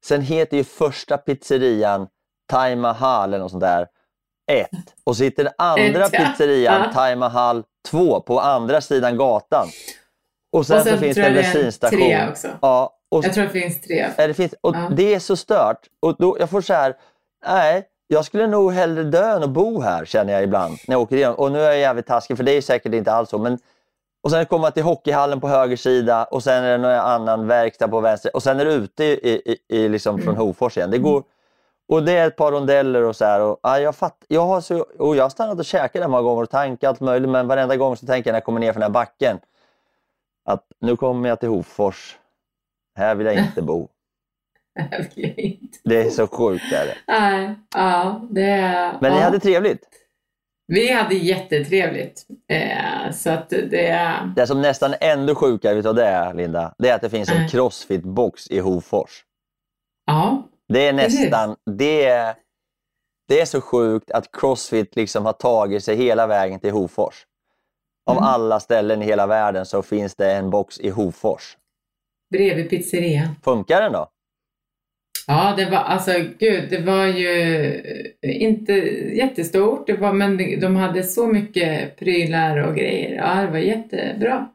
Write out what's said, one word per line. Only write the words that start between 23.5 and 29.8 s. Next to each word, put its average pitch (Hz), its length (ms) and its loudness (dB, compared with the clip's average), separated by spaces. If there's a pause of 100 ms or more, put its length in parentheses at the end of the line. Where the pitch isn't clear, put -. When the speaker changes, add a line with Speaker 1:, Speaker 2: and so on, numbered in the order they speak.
Speaker 1:
och 147 80 0
sen 165 140 2
kommer 165 160 0
man 156 100 2
till 156 120 -2
hockeyhallen 143 580 0
på 143 60 -4
höger 131 300 2
sida 117 460 2
och 127 200 -6
sen 127 200 2
är 123 80 2
det 123 60 4
någon 123 140 2
annan 113 560 0
verkstad 113 400 0
på 113 120 0
vänster. 110 360 0
Och 131 80 -4
sen 135 160 2
är 143 60 2
det 156 80 2
ute 131 300 -2
i, 123 420 0
i, 117 120 -2 (200)
i, 110 120 2